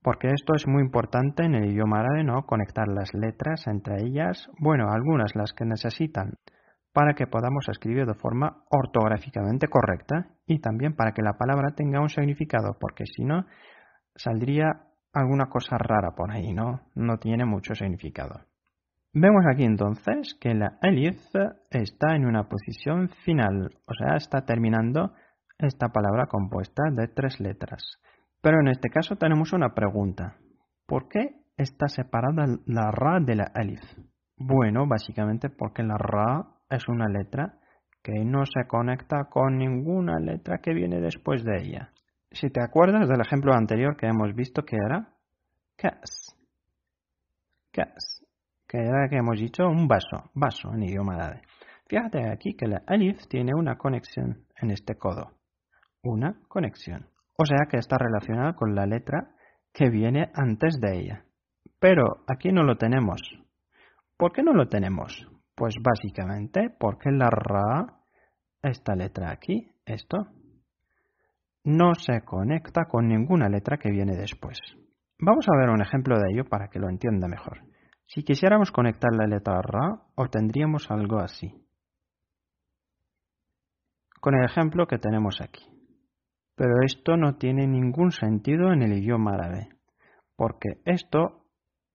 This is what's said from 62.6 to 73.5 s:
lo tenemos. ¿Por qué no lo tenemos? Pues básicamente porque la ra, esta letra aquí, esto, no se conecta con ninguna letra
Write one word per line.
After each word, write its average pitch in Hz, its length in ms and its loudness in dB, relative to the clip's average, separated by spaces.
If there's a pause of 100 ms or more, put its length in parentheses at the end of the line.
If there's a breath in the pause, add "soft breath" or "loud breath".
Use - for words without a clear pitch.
lo 127 120 4
tenemos. 113 460 0 (960 soft breath)
¿Por 175 160 2
qué 269 100 0
no 320 80 6
lo 156 160 6
tenemos? 95 580 -4 (300)
Pues 113 260 -2
básicamente 104 880 -2
porque 113 420 -2
la 131 180 4
ra, 110 720 -2 (600)
esta 123 320 -4
letra 92 380 -4
aquí, - 400 -6 (140)
esto, 160 420 -8 (1400)
no 165 300 6
se 120 260 -2
conecta 151 640 -2
con 117 220 2
ninguna 113 420 4
letra 101 280 -2